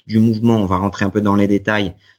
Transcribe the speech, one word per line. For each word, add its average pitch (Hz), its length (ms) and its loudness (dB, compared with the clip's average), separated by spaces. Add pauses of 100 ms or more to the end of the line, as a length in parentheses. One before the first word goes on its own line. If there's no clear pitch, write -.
du 110 120 -2
mouvement, 113 380 2
on 104 100 0
va 92 120 0
rentrer 98 260 -2
un 98 60 -2
peu 104 100 -2
dans 101 160 0
les 101 100 2
détails. 101 480 -2 (240)